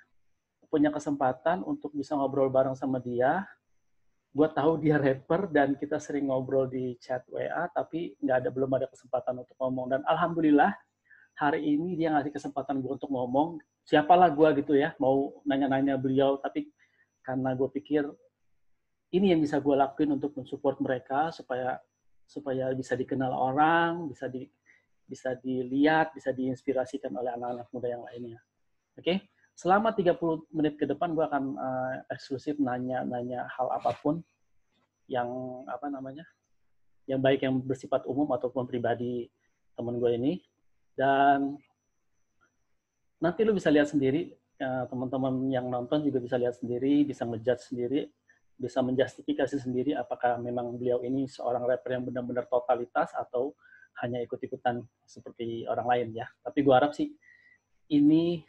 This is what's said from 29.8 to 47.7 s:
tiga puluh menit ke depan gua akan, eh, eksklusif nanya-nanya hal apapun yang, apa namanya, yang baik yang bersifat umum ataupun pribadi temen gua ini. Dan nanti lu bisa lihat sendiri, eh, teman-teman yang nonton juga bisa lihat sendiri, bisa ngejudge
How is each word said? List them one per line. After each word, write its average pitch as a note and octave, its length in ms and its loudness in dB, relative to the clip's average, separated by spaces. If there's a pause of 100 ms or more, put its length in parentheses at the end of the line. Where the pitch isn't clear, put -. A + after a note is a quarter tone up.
tiga F3 240 2
puluh D#3+ 320 -2
menit D3+ 240 0
ke - 80 -4
depan D3+ 320 -2
gua D3+ 160 0
akan, C3+ 240 -2
eh, C3 400 -6 (160)
eksklusif C#3 480 -8
nanya-nanya B2+ 960 -4
hal C3 160 -2
apapun C3 560 -2 (800)
yang, B2 220 -4 (420)
apa B2 220 -10
namanya, C3+ 340 -12 (800)
yang C3+ 160 -2
baik C3+ 220 4
yang C3 180 0
bersifat C3 460 -4
umum C#3 260 0
ataupun B2 320 -4
pribadi A#2+ 640 -4 (480)
temen A#2+ 240 -4
gua A#2+ 80 4
ini. B2+ 320 0 (540)
Dan C#3 580 4 (1700)
nanti F3 240 2
lu A3 80 4
bisa F3 160 2
lihat D3 240 4
sendiri, C#3 400 0 (240)
eh, C3 320 -4
teman-teman C3 640 -2
yang B2 160 -2
nonton B2 320 -2
juga C3+ 160 0
bisa B2 160 -4
lihat B2 240 0
sendiri, C3+ 480 2
bisa C3 160 -6
ngejudge A#2+ 480 -2